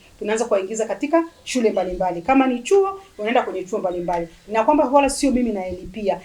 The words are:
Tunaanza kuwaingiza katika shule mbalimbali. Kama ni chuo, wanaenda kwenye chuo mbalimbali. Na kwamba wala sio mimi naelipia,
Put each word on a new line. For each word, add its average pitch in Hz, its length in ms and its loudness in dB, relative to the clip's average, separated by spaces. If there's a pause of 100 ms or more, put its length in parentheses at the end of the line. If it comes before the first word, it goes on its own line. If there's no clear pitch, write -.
(180)
Tunaanza 214 260 -2
kuwaingiza 214 420 0
katika 294 380 0 (200)
shule 226 260 2
mbalimbali. 185 520 -2
Kama 269 240 4
ni 240 160 -2
chuo, 392 380 2 (180)
wanaenda 226 240 0
kwenye 185 220 -6
chuo - 140 -4
mbalimbali. 175 500 -2 (200)
Na 220 160 0
kwamba 302 240 6
wala 277 220 2
sio 277 220 0
mimi 233 200 0
naelipia, 185 720 -6